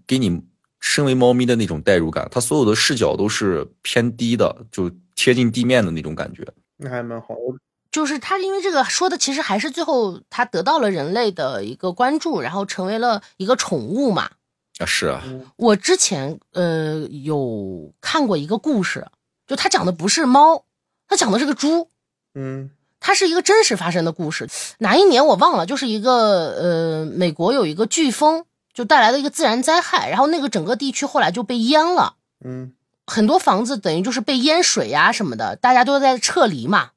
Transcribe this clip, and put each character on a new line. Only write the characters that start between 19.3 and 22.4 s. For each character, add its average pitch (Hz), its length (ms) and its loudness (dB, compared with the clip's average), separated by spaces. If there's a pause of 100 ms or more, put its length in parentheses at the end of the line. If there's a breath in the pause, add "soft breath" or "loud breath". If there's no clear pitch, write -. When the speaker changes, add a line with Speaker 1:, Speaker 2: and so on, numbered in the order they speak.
Speaker 3:
就 269 120 -6
它 - 120 0
讲 - 160 0
的 185 60 0
不 165 160 -4
是 311 180 0
猫， 285 400 6 (440)
它 392 80 0
讲 226 160 2
的 226 80 2
是 294 40 0
个 294 80 0
猪。 330 360 0 (480)
Speaker 2:
嗯。 135 340 -10 (300)